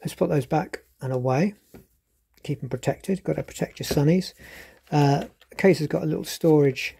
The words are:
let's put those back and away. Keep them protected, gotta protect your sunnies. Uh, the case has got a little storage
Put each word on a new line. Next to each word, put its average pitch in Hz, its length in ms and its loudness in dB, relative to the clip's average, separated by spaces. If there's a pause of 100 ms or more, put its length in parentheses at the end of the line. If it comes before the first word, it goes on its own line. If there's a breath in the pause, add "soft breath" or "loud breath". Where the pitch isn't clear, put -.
let's - 140 -8
put 175 140 0
those 147 180 0
back - 360 -4 (160)
and 131 140 -6
away. 131 400 0 (920)
Keep - 180 -8
them 127 80 -10
protected, 139 540 -4
gotta 151 200 -4
protect - 360 -8
your - 80 -8
sunnies. 160 460 2 (560 loud breath)
Uh, 143 360 2 (240)
the - 80 -20
case 190 220 4
has 151 80 -2
got 165 160 -2
a 156 40 -2
little - 160 -4
storage 147 760 2